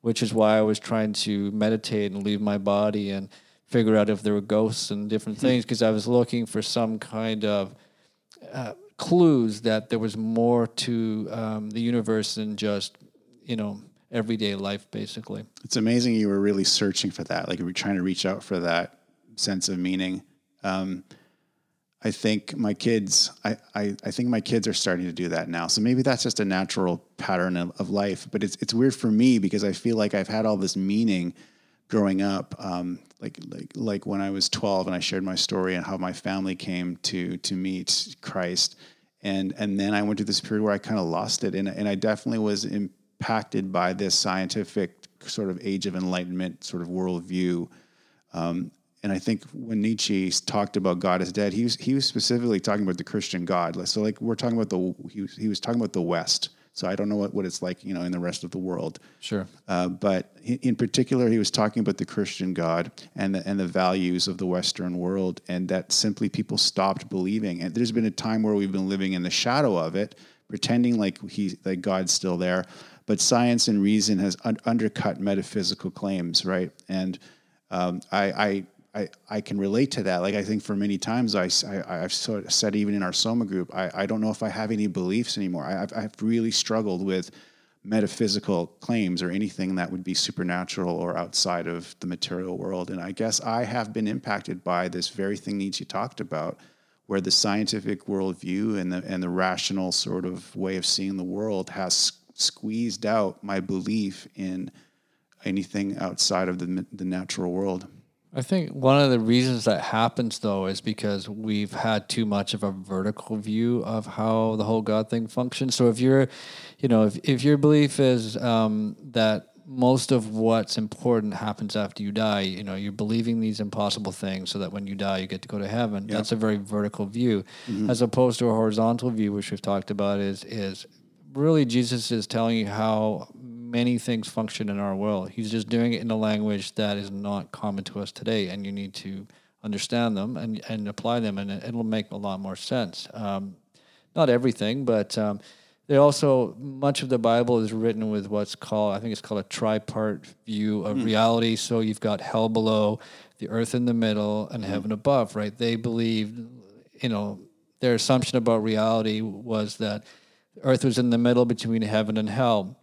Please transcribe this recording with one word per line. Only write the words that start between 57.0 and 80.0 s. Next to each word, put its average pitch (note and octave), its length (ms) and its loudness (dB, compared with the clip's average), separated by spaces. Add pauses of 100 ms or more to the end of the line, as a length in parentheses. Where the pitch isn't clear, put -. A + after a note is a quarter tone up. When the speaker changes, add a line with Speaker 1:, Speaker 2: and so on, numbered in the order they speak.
Speaker 2:
know G#2 80 0
what, G2+ 180 -2
what G2 120 0
it's - 160 -6
like, F2+ 220 -6
you G2 100 -6
know, F2 80 -4
in F2+ 100 -4
the F2+ 60 -4
rest F2 260 -6
of F2 80 -10
the G2 60 -6
world. E2+ 420 -4 (180)
Speaker 1:
Sure. F#2+ 280 -4 (220)
Speaker 2:
Uh, F2+ 200 0
but F#2 560 0
in, B2 180 -2
in B2 140 2
particular, B2 520 2
he A2+ 100 4
was G#2 120 2
talking G#2+ 300 0
about G2+ 160 2
the - 80 -4
Christian F#2+ 500 -2
God E2+ 360 0 (260)
and G2 180 0
the, F#2 120 -2
and G2 120 -2
the F2+ 80 0
values F2+ 640 2
of F2 100 -6
the F#2+ 80 -2
Western F2+ 520 -2
world, F#2 500 -2
and F#2 200 -2
that F#2 240 -2
simply G#2 360 0
people - 280 -4
stopped F#2+ 540 0
believing. F#2+ 520 -2
And F2 120 -6
there's A2+ 180 2
been A2+ 140 2
a G#2 40 2
time A2 320 -2
where G#2+ 120 2
we've G2 180 2
been F#2+ 160 0
living F#2+ 260 0
in F2+ 80 -2
the F2+ 80 -2
shadow A#2+ 460 2
of E2 200 0
it, G#2 180 -2 (340)
pretending A#2+ 500 2
like G2 300 0
he, G2+ 200 -2 (160)
that F#2+ 180 0
God's F#2+ 300 0
still F2+ 240 0
there. F2+ 280 0 (420)
But G#2+ 140 0
science A#2+ 460 4
and G#2 160 4
reason G#2 380 4
has F#2+ 240 0
un-, A2 220 -2
undercut A2 520 0
metaphysical G2 720 -2
claims, F2+ 540 -2
right? F#2 260 0 (180)
And, F#2 300 -2 (540)
um, F2+ 280 -2 (120)
I, G2+ 200 2
I, G2 320 0 (280)
I, G2+ 160 -6 (200)
I G#2+ 120 -4
can G2+ 160 -6
relate G#2+ 360 2
to A#2 100 -2